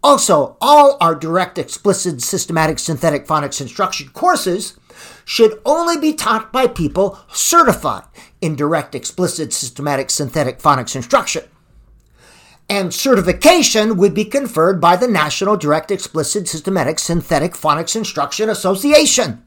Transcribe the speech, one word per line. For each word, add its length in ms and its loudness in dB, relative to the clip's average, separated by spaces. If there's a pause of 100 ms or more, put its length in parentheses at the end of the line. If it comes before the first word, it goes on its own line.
Also, 560 4
all 400 6
our 140 2
direct, 420 -4
explicit, 640 -2
systematic, 560 -2
synthetic 480 -2
phonics 340 -2
instruction 500 -6
courses 680 -2 (480)
should 400 2
only 320 0
be 160 0
taught 400 -4
by 140 0
people 500 -2 (160)
certified 680 0 (360)
in 160 -4
direct, 380 -2
explicit, 580 -6
systematic, 600 -6
synthetic 480 -4
phonics 360 0
instruction. 460 -2 (1300)
And 240 -4
certification 1040 2
would 160 4
be 120 0
conferred 540 0
by 160 4
the 120 0
National 500 0
Direct, 320 -2
Explicit, 580 -4
Systematic, 520 -4
Synthetic 540 -2
Phonics 420 -2
Instruction 520 -4
Association. 1000 2